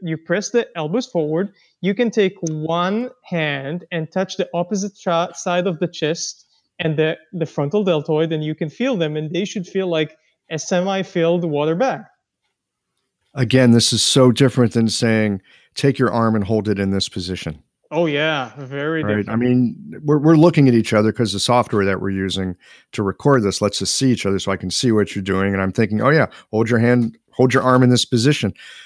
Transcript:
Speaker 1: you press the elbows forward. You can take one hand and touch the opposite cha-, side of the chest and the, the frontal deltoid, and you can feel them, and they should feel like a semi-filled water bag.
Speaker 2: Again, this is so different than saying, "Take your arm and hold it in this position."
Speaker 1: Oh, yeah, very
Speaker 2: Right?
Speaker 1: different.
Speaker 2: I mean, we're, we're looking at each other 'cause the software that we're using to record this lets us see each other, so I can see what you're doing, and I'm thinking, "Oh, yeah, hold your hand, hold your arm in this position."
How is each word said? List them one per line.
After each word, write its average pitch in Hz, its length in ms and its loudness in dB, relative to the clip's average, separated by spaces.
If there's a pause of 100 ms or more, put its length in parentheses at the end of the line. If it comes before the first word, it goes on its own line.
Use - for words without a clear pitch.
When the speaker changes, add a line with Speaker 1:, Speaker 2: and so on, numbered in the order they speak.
Speaker 1:
you 160 160 -6
press 175 320 -4
the 233 260 0
elbows 170 300 -4
forward. 165 480 -4 (280)
You 196 120 0
can 233 160 0
take 196 320 0
one 175 720 -4 (120)
hand 151 680 -6
and 160 200 -6
touch 190 260 -4
the - 180 -4
opposite 196 420 -4
cha-, 175 360 -2
side 180 340 -2
of 165 100 -4
the 175 100 -2
chest - 600 -6 (320)
and 156 180 -2
the, 156 200 0 (140)
the 165 140 -4
frontal 156 380 -2
deltoid, 160 500 0
and 156 100 -4
you 156 120 -6
can 160 140 -6
feel 247 280 -2
them, 156 180 -2
and 156 160 -6
they 185 140 -4
should 185 220 -8
feel 190 200 -4
like 156 300 -2 (320)
a 160 80 -8
semi-filled 180 880 -2
water 151 300 0
bag. 226 260 -2 (1300)
Speaker 2:
Again, 127 360 6
this 117 220 4
is 110 100 0
so 127 280 6
different 123 420 2
than 113 160 2
saying, 107 520 0 (320)
"Take 139 240 0
your 123 140 2
arm 113 240 0
and 104 80 0
hold 107 240 -2
it 101 100 0
in 98 140 -2
this 98 180 -2
position." 87 540 -8 (260)
Speaker 1:
Oh, 165 160 0
yeah, 143 520 -2
very 143 460 -6
Speaker 2:
Right? 104 140 0
Speaker 1:
different. 101 120 -4
Speaker 2:
I 110 60 -4
mean, 123 400 0 (280)
we're, 147 160 2
we're 160 160 6
looking 160 320 6
at 120 80 4
each 113 180 2
other 107 180 4
'cause 104 220 -2
the 101 60 -4
software 117 440 0
that 95 160 -2
we're 98 120 -4
using 95 440 -4 (360)
to 113 100 -6
record 120 400 2
this 98 180 0
lets 101 220 0
us 95 80 -6
see 131 220 0
each 104 160 0
other, 98 100 0
so 98 140 -4
I 95 60 -2
can - 120 -8
see 123 220 0
what 104 240 2
you're 98 80 -6
doing, 98 280 0
and 95 120 0
I'm 95 80 -2
thinking, 107 280 0
"Oh, 123 120 2
yeah, 151 160 2 (240)
hold 110 180 0
your 120 80 2
hand, 120 400 2 (140)
hold 127 240 2
your 131 80 2
arm 127 180 4
in 123 80 6
this 123 160 4
position." 113 480 0 (320)